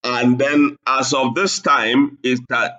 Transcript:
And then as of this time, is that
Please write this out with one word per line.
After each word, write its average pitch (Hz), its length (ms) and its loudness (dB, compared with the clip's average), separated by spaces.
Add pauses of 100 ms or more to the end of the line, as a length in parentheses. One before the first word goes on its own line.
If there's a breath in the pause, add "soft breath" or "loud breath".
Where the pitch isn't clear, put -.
And 123 340 0
then 143 380 2 (100)
as 131 260 0
of 127 220 -2
this 190 240 -2
time, 135 640 0
is 127 260 -2
that 120 300 -4